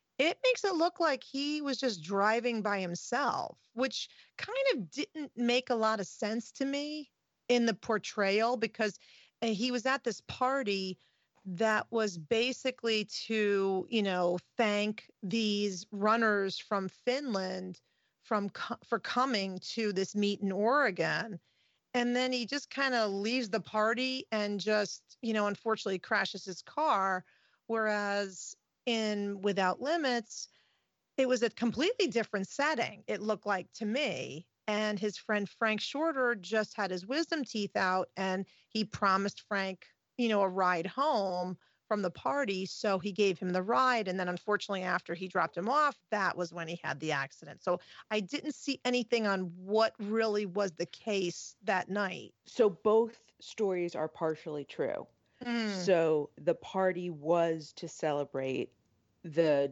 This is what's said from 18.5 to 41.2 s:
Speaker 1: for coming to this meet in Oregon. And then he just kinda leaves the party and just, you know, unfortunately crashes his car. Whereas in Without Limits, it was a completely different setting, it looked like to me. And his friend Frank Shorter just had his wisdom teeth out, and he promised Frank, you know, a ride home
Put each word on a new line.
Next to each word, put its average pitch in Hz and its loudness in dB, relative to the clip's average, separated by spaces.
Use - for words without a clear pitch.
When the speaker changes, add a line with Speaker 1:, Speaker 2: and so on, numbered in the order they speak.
Speaker 1:
for - -2
coming 202 0
to 214 -2
this 190 -2
meet 202 2
in 196 0
Oregon. 196 0
And 240 2
then 254 0
he 240 -2
just 277 -6
kinda 254 2
leaves 214 0
the 214 0
party 226 0
and 208 -2
just, 208 0
you 226 -2
know, 214 2
unfortunately 202 -2
crashes 202 -2
his 185 -10
car. 196 2
Whereas 202 -2
in 208 0
Without 190 2
Limits, 269 -2
it 269 4
was 247 2
a 226 2
completely 311 0
different 208 -2
setting, 277 -2
it 208 -4
looked 214 -2
like 196 -2
to 226 -6
me. 185 -2
And 214 0
his 208 -2
friend 208 -2
Frank 214 0
Shorter 277 0
just 208 -2
had 202 -2
his 180 -4
wisdom 302 -2
teeth 202 -4
out, 185 2
and 190 -2
he 220 -2
promised 196 0
Frank, 190 -4
you 240 2
know, 208 4
a 190 6
ride 180 2
home 190 0